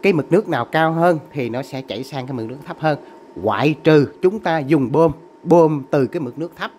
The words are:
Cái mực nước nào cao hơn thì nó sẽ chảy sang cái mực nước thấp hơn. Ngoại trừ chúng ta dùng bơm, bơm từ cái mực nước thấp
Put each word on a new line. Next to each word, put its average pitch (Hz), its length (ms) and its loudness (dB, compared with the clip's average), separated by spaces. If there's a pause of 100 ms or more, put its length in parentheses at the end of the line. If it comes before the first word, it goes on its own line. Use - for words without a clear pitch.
Cái 196 120 4
mực 147 180 -2
nước 208 180 2
nào 123 160 -2
cao 160 260 0
hơn 165 280 2 (120)
thì 123 180 -6
nó 120 120 -6
sẽ 135 200 -12
chảy 123 220 -10
sang 131 240 -10
cái 135 100 -8
mực 110 80 -6
nước 123 200 -12
thấp 165 140 -14
hơn. 156 200 -2 (360)
Ngoại 107 480 0
trừ 156 380 4
chúng 208 180 0
ta 165 200 -2
dùng 135 320 0
bơm, 160 200 2 (320)
bơm 160 480 4
từ 143 160 2
cái 175 120 -8
mực 120 180 -8
nước 165 180 -10
thấp 214 240 -10